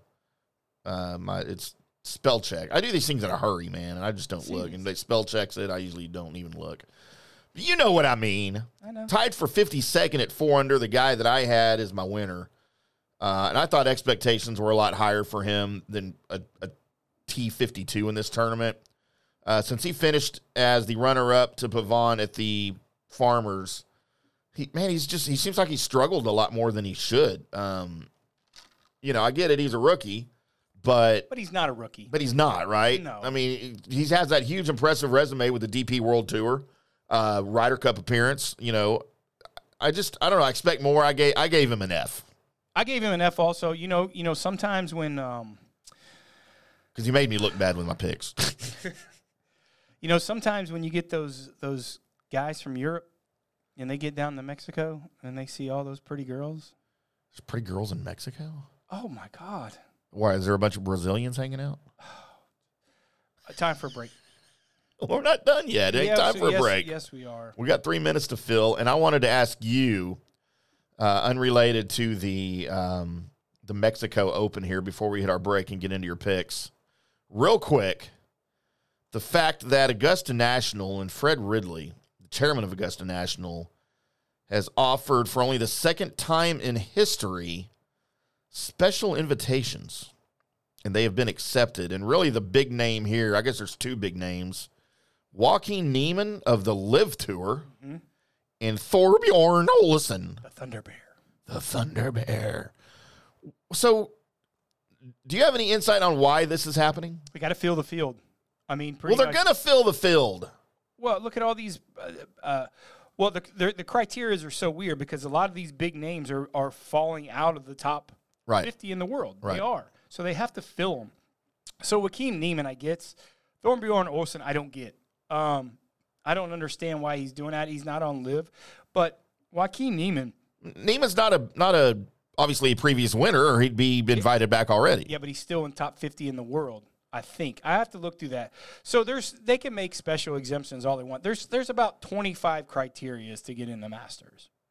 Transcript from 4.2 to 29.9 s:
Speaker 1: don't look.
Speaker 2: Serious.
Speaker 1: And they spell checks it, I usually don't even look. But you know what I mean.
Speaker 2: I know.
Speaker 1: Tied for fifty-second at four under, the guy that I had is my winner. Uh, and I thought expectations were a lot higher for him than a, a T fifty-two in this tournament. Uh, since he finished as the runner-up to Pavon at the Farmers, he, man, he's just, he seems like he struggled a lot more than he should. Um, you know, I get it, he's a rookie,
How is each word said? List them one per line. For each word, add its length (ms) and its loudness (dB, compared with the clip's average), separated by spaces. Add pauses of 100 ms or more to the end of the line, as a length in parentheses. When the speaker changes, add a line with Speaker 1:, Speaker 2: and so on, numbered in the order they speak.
Speaker 1:
don't 180 -10
look. 140 -6
Speaker 2:
Serious. 140 -10
Speaker 1:
And 100 -10
they 80 -4
spell 300 0
checks 340 -4
it, 120 -4
I 80 -4
usually 300 -10
don't 280 -12
even 220 -14
look. 240 -14 (680)
But 160 -8
you 80 2
know 160 6
what 140 6
I 80 4
mean. 480 -2 (240)
Speaker 2:
I 60 -14
know. 140 -12
Speaker 1:
Tied 280 0
for 140 -4
fifty-second 760 2
at 100 -4
four 280 4
under, 180 4
the 100 -2
guy 280 4
that 100 2
I 180 4
had 360 4
is 120 -6
my 120 -4
winner. 440 -6 (720)
Uh, 300 2
and 80 0
I 80 2
thought 200 4
expectations 760 0
were 100 2
a 60 4
lot 180 4
higher 300 2
for 180 -6
him 480 -2
than 240 -8 (160)
a, 100 -8 (220)
a 80 -10 (560)
T 240 -6
fifty-two 580 -4
in 60 -4
this 160 -6
tournament. 480 -2 (640)
Uh, 160 2
since 220 -4
he 100 -4
finished 480 0 (160)
as 300 4
the 100 -4
runner-up 600 4
to 120 -4
Pavon 540 2
at 120 -4
the 400 -2 (340)
Farmers, 760 0 (680)
he, 180 -8
man, 160 -2
he's 180 -2
just, 220 -4
he 80 -2
seems 220 -2
like 100 2
he 80 -4
struggled 500 2
a 40 2
lot 240 2
more 180 0
than 140 -4
he 80 -8
should. 580 2
Um, 540 -6 (960)
you 100 -2
know, 100 2
I 100 4
get 180 2
it, 80 4
he's 160 0
a 40 0
rookie, 500 2 (540)